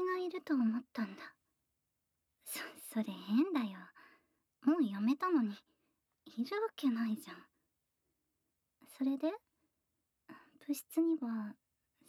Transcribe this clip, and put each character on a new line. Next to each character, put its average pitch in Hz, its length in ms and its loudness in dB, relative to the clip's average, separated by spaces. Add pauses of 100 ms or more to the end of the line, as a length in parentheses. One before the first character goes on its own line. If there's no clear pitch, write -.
が 370 160 0
い 359 120 -2
る 359 120 -8
と 311 120 0
思 233 240 2
っ 254 140 -8
た 226 120 -2
ん 196 120 -8
だ。 - 180 -18 (1120)
そ、 - 160 -10 (320)
そ 220 100 0
れ - 20 0
変 208 480 2
だ 285 80 2
よ。 196 180 -4 (840)
も 320 160 6
う 302 60 6
や 196 160 -2
め 240 160 4
た 370 140 2
の 302 120 6
に、 202 140 -2 (680)
い - 200 -4
る 403 180 -2
わ 453 140 2
け 277 140 2
な 226 180 2
い 214 80 -2
じ - 140 -12
ゃ - 40 -14
ん。 - 120 -20 (1500)
そ 269 80 -2
れ 277 140 2
で？ 311 140 0 (1300)
部 285 80 -2
室 - 260 -6
に 330 180 2
は、 226 380 -6 (520)